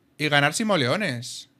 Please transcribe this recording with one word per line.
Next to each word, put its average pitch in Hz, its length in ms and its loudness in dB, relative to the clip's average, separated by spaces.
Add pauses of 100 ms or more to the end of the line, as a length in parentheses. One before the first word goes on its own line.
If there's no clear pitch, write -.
(180)
y 151 120 -2
ganar 147 260 4
simoleones. 160 960 -2 (100)